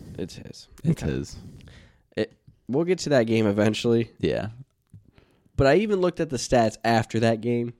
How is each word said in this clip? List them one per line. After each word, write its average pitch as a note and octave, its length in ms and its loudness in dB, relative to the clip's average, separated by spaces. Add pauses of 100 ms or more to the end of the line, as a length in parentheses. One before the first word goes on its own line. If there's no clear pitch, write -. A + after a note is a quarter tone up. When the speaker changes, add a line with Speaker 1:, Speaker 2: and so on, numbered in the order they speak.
(180)
Speaker 1:
It's - 180 -10
his. - 320 -20 (180)
Speaker 2:
It's - 180 0
Speaker 1:
Okay. D2+ 80 -4
Speaker 2:
his. C2 240 -8 (800)
Speaker 1:
It, - 160 -4 (380)
we'll D3 160 0
get F3+ 140 -2
to - 100 -6
that C3 140 4
game A2+ 220 2
eventually. G#2+ 760 2
Speaker 2:
Yeah. D2+ 300 -2 (1080)
Speaker 1:
But C3+ 100 4
I C#3+ 100 6
even G#3 220 0
looked F3+ 220 0
at D#3 80 -4
the B2+ 80 -4
stats A#2 480 2
after A2+ 360 0
that A2+ 200 2
game. A#2+ 380 -2